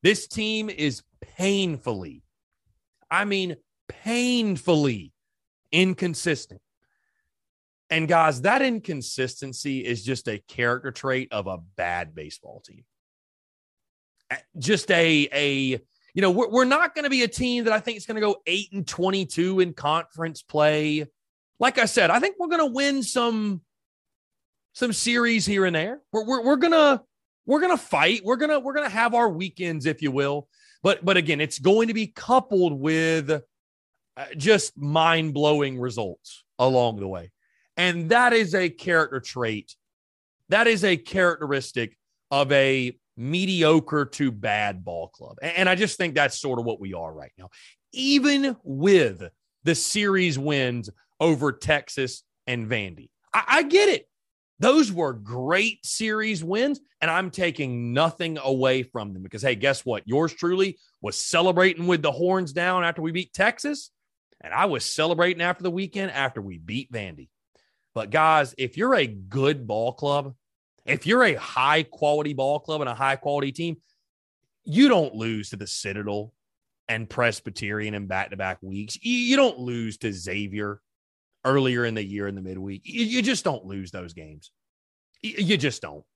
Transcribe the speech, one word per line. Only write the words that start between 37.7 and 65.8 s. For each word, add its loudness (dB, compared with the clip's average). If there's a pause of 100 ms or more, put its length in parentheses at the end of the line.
And 0
that 6
is 2
a 2
character 0
trait. -6 (760)
That 4
is 2
a 4
characteristic -2 (340)
of 4
a 2 (180)
mediocre 2
to -2
bad -4
ball -8
club. -20
A-, -4
and 4
I 6
just -2
think -2
that's 2
sort -2
of -2
what -4
we -10
are -8
right -16
now. -20 (440)
Even 2
with 4 (420)
the 4
series 0
wins -2 (280)
over 2
Texas -2 (220)
and -4
Vandy. -6 (240)
I, 0
I 4
get 4
it. 0 (520)
Those 4
were -2
great -2
series -4
wins, -2 (220)
and 0
I'm -2
taking -4
nothing 0
away 2
from -8
them -12
because, -12
hey, 2
guess 0
what? -4
Yours 0
truly 0 (220)
was -6
celebrating 2
with 2
the 0
horns 0
down 0
after -2
we -4
beat -6
Texas, -2 (500)
and -12
I 2
was -2
celebrating 0
after -2
the 0
weekend -6